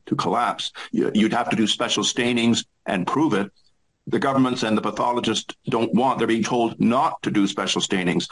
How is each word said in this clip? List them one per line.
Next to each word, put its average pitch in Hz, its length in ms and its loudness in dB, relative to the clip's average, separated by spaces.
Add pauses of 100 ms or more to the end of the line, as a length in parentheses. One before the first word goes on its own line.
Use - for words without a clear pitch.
to - 120 -2
collapse. 107 540 -2 (220)
You, - 220 0
you'd 107 180 4
have 117 160 0
to - 80 -4
do 107 100 2
special 107 380 -2
stainings 117 640 0 (180)
and 90 220 -2
prove 143 260 2
it. 101 180 -2 (580)
The 117 120 0
governments 131 420 2
and 110 160 2
the 101 40 -4
pathologists 113 720 -2 (120)
don't 117 280 0
want, 123 260 2
they're 113 100 0
being 113 160 2
told 117 360 0
not 120 420 2
to - 100 -4
do 98 160 4
special 95 320 -2
stainings, 87 520 -2